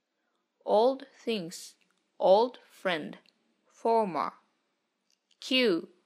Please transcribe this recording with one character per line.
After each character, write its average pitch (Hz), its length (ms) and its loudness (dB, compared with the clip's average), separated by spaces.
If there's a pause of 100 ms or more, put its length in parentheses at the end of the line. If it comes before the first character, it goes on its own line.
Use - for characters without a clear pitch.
(640)
Old 254 400 2 (200)
things, 185 500 -10 (440)
old 214 400 4 (240)
friend, 165 340 -6 (500)
former. 202 680 -4 (1040)
旧。 240 500 0 (160)